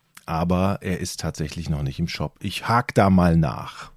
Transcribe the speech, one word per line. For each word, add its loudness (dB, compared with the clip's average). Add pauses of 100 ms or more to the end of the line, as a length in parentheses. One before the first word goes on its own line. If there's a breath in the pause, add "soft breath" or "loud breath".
(260)
aber 0
er -4
ist -8
tatsächlich -6
noch -2
nicht -6
im -2
Shop. -8
Ich -6
hak 0
da 6
mal 6
nach. -2